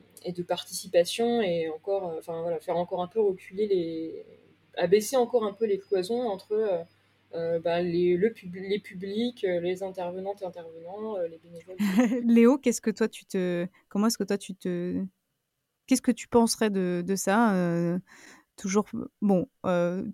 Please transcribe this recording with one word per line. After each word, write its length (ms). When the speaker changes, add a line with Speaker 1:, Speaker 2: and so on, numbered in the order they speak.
Speaker 1:
et 60
de 100
participation, 1000
et 260
encore, 400
euh, 100
enfin, 220
voilà, 180
faire 200
encore 240
un 60
peu 120
reculer 460
les, 580
abaisser 420
encore 280
un 80
peu 140
les 120
cloisons 500
entre, 240
euh, 260
euh, 240
bah, 240
les, 340
le 160
pub-, 220
les 240
publics, 680
euh, 160
les 220
intervenantes 580
et 60
intervenants, 720
euh, 100
les 80
bénévoles. 400
Speaker 2:
<laughs> 500
Léo, 300
qu'est-ce 240
que 100
toi, 160
tu 200
te, 400
comment 160
est-ce 100
que 80
toi, 140
tu 160
te, 500
qu'est-ce 140
que 120
tu 140
penserais 440
de, 360
de 100
ça, 380
euh, 440
toujours, 300
bon, 260
euh, 480